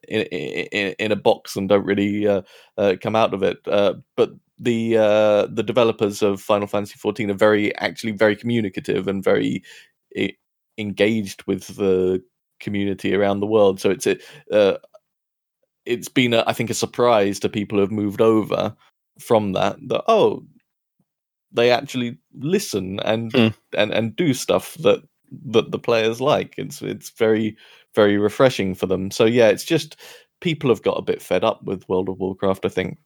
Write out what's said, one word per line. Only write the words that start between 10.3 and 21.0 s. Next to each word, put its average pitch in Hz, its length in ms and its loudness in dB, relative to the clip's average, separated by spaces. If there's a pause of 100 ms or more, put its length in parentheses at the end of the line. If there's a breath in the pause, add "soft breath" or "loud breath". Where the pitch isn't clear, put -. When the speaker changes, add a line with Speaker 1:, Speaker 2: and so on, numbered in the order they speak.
Speaker 1:
engaged 104 680 -2
with 95 300 -4
the 92 480 0 (380)
community 101 520 -4
around 101 280 0
the 104 60 -4
world. 101 340 4
So 104 100 2
it's 87 160 -2
a, 95 100 0 (340 loud breath)
uh, 101 260 4 (1080)
it's 117 220 -6
been, 123 260 2
a, 113 140 4
I 113 60 0
think, 113 160 -4
a 120 40 -2
surprise 107 680 2
to 104 80 0
people 104 280 -4
who 98 40 4
have 98 100 0
moved 104 300 -2
over 110 540 2 (440 soft breath)
from 107 340 0
that, 95 220 -2 (140)
that, - 180 -2
oh, 190 380 2 (1040)